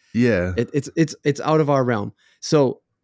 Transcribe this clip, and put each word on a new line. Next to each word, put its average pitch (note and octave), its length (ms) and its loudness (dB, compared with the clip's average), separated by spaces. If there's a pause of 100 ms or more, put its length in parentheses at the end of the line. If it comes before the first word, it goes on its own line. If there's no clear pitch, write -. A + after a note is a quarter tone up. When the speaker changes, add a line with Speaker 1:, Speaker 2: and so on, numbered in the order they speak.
(140)
Speaker 1:
Yeah. G2+ 440 2
Speaker 2:
it, A#2+ 160 -2
it's, C#3+ 220 -4
it's, E3 280 0
it's C#3+ 180 -2
out D#3 180 0
of D3 120 0
our C3+ 120 2
realm. A2 300 -2 (260)
So C#3+ 420 0 (220)